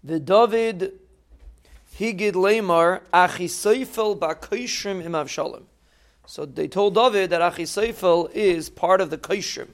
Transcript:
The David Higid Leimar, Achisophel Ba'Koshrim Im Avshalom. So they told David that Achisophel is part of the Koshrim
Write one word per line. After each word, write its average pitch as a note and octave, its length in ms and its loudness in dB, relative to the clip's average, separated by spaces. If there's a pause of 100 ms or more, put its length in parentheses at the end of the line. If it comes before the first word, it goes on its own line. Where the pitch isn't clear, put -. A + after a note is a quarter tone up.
The D#3 160 -6
David G3+ 720 2 (1040)
Higid G#3 340 -2
Leimar, F#3 680 2 (100)
Achisophel G#3 1040 0
Ba'Koshrim F#3+ 840 -6
Im E3+ 80 -8
Avshalom. D3+ 520 -6 (600)
So - 200 -12
they D3 200 -6
told G3 300 0
David G#3 340 2
that E3+ 100 0
Achisophel F3 920 0
is F3+ 380 0
part F#3 300 2
of E3 100 -2
the D#3 80 -6
Koshrim - 560 -6